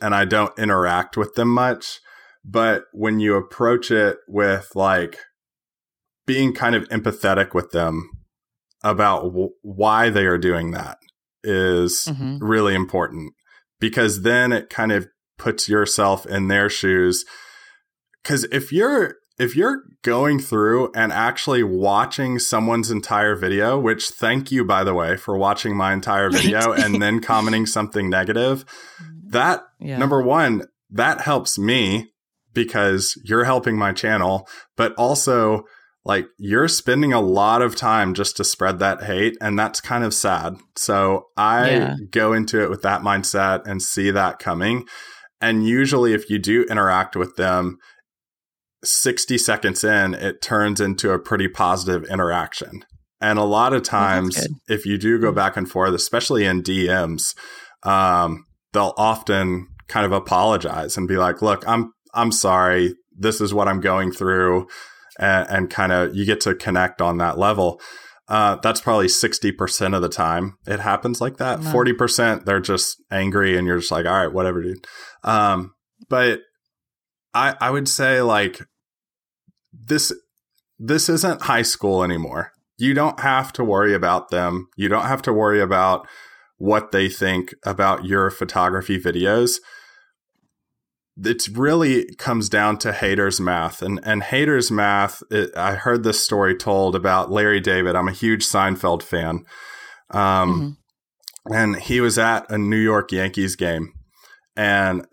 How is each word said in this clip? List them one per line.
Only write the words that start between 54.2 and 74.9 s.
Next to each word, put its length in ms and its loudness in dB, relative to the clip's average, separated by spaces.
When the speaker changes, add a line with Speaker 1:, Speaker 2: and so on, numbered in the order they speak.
Speaker 2:
good. 120 -4
Speaker 1:
if 180 -4
you 120 -2
do 220 2
go 120 2
Speaker 2:
Mm. 40 0
Speaker 1:
back 200 0
and 140 -4
forth, 240 0
especially 520 0
in 180 0
D 240 0
Ms, 480 -2
um, 600 2
they'll 240 2
often 720 0
kind 180 0
of 60 0
apologize 840 0
and 100 0
be 100 2
like, 260 2
"Look, 240 0
I'm, 240 0
I'm 160 2
sorry. 640 2
This 240 0
is 140 -2
what 140 2
I'm 140 0
going 300 0
through." 560 0
And, 300 2
and 200 -2
kinda, 440 0
you 120 -2
get 160 0
to 140 0
connect 460 -2
on 180 0
that 180 -2
level. 420 0
Uh, 360 2
that's 180 0
probably 280 2
sixty 420 0
percent 420 -2
of 80 0
the 80 0
time 460 -2
it 140 -4
happens 420 -2
like 160 -6
that. 220 -4
Speaker 2:
Wow. 120 -8
Speaker 1:
Forty 220 2
percent, 540 0
they're 140 2
just 360 -2
angry 460 0
and 100 0
you're 100 0
just 140 -4
like, 160 -2
"All 100 0
right, 160 0
whatever, 300 -2
dude." 240 -8